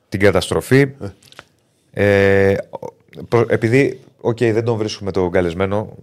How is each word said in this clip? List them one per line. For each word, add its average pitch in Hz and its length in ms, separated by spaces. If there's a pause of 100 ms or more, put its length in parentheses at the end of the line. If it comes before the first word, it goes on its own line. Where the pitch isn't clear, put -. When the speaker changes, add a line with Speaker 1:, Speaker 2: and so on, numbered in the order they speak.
Speaker 1:
Την 98 100
καταστροφή. 98 720 (1000)
Speaker 2:
Ε. 98 600
Speaker 1:
Ε, 101 40 (720)
προ-, 117 220
επειδή, 117 480 (220)
οκ, 113 160
δεν 113 260
τον 117 140
βρίσκουμε 104 340
τον 90 200
καλεσμένο, 95 720